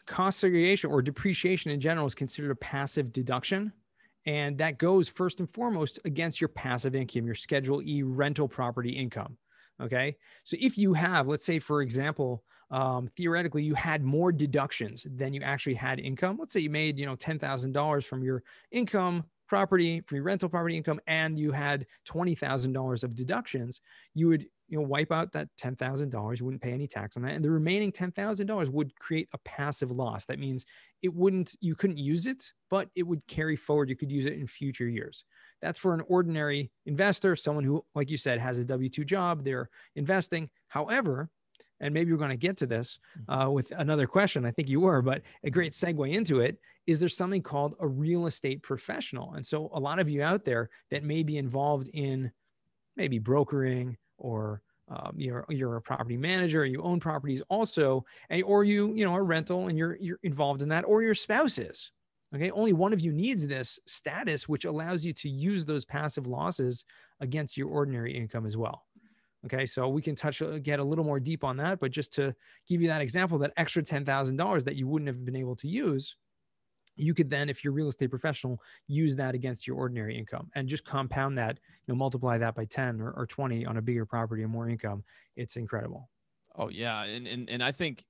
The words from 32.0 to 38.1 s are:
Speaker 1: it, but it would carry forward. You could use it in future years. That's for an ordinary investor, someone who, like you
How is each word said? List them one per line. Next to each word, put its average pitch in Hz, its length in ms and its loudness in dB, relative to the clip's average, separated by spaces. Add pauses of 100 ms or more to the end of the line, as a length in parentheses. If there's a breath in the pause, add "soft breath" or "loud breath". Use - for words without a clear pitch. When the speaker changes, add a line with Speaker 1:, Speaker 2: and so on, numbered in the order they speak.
Speaker 1:
it, 262 280 -6 (180)
but 190 240 0
it 180 80 0
would 170 240 -2
carry 156 300 -2
forward. 147 320 2
You 131 60 -2
could 135 160 -6
use 139 140 0
it 147 80 -2
in 147 140 -6
future 123 400 -4
years. - 380 -6 (360 soft breath)
That's 160 160 -4
for 180 160 2
an 165 140 0
ordinary 156 640 2 (160)
investor, 185 480 4
someone 147 300 0
who, 139 280 2
like 139 160 0
you 151 80 -2